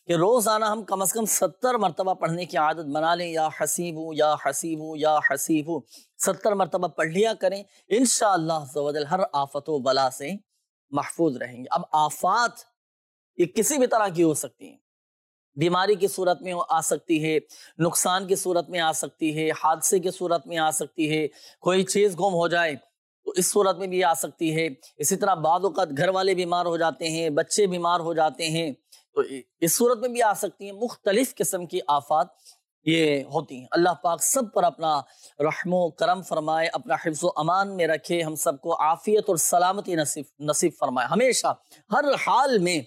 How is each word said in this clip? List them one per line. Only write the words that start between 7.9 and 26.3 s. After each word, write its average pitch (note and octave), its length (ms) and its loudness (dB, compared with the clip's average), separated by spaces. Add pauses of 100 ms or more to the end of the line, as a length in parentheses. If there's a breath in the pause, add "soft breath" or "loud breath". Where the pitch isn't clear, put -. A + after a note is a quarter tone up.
انشاءاللہ G3 560 2
عز D3+ 240 -6
و D3 140 0
جل D3 140 -2
ہر F3 140 0 (140)
آفت C#3 360 -2
و D#3 100 0
بلا C3 300 2
سے C#3 200 -8 (600)
محفوظ C#3+ 460 -2
رہیں A#2+ 200 -10
گے۔ B2+ 140 -14
اب E3+ 100 0 (100)
آفات F#3+ 720 0 (760)
یہ F3 80 4 (100)
کسی B3 220 0
بھی B3+ 100 4
طرح G#3+ 200 2
کی E3+ 160 0
ہو D#3 100 4
سکتی - 360 -8
ہیں، - 80 -20 (800)
بیماری F3+ 380 4
کی F#3 120 0
صورت F3+ 340 0
میں F3+ 120 -8 (160)
آ D#3+ 120 2
سکتی D#3 420 0
ہے، D#3 140 2 (420 loud breath)
نقصان F3+ 480 0
کی F#3 80 2
صورت F3 340 -2
میں F3 100 -4
آ D#3+ 120 2 (120)
سکتی D3+ 340 -4
ہے، D#3 120 0 (140)
حادثے D#3+ 360 2
کی F3 120 -2
صورت E3+ 360 -2
میں E3+ 100 -6
آ D#3 140 2
سکتی D3+ 400 -2
ہے، D#3 160 0 (320 loud breath)
کوئی F#3 260 2
چیز F#3+ 340 2
گم F#3+ 140 0
ہو E3+ 140 2
جائے، E3 280 0 (500)
تو - 60 -8
اس F3+ 200 0
صورت G3 260 2
میں F#3+ 100 -6
بھی F#3 160 0
آ E3 100 4
سکتی D#3+ 420 -4
ہے۔ D#3+ 120 0 (300 loud breath)
اسی E3+ 180 -2
طرح G3 180 2
بعض E3 320 2
اوقات F3+ 220 0 (100)
گھر F3+ 120 2
والے F#3+ 260 2